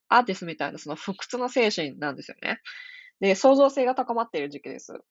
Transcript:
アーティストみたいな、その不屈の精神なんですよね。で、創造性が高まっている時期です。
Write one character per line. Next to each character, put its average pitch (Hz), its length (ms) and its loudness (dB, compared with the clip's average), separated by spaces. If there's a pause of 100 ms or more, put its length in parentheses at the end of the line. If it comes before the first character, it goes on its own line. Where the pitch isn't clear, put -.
ア 139 120 6
ー 240 40 -2
テ 202 80 -4
ィ - 20 -2
ス - 60 -10
ト 175 60 -10
み 165 100 -10
た 143 100 -4
い - 60 -8
な、 160 60 -16
そ 147 120 -14
の 156 60 -6
不 - 180 -8
屈 - 240 -10
の 247 100 -4
精 233 220 2
神 143 260 -6
な 143 140 -4
ん 131 60 -10
で - 80 -18
す - 80 -16
よ - 100 -20
ね。 - 160 -4 (640)
で、 294 160 4
創 277 180 6
造 269 160 6
性 269 140 0
が 254 100 2
高 254 200 -4
ま 233 80 0
っ 233 80 -6
て 165 80 -6
い - 20 -2
る 143 100 -6
時 147 120 -14
期 131 60 -14
で - 120 -14
す。 - 180 -16 (120)